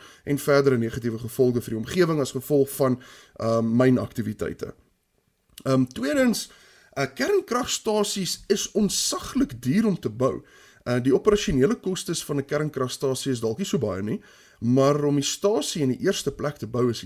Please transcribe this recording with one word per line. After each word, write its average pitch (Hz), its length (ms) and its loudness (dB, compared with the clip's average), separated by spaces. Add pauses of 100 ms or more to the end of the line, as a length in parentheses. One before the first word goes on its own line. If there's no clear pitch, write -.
(240)
en 143 140 -2
verdere 139 400 4
negatiewe 113 400 -4
gevolge 120 420 0
vir 113 160 -6
die 113 80 -6
omgewing 165 360 2
as 131 160 -4
gevolg 135 400 2
van, 127 240 2 (360)
ehm, 113 400 0
mynaktiwiteite. 117 960 0 (920)
Ehm, 131 200 2
tweedens, 254 640 0 (460)
uh, 110 80 0 (100)
kernkragstasies 214 1200 -2 (100)
is 202 240 0
ontsaglik 220 880 -2
duur 180 240 2
om 190 140 0
te - 80 -6
bou. 117 320 -2 (460)
Uh, 123 160 0
die 131 100 2
operasionele 175 640 2
kostes 185 500 -6
van 147 140 -4
'n 135 60 -4
kernkragstasie 139 880 -4
is 120 80 -4
dalk 110 180 -2
nie 98 80 -6
so 196 120 0
baie 98 240 -2
nie, 110 180 -4 (400)
maar 135 440 4
om 143 100 2
die 143 100 2
stasie 202 580 -2
in 131 60 2
die 123 120 -2
eerste 170 320 -2
plek 143 240 -6
te - 100 -10
bou 120 240 0
is 113 160 -6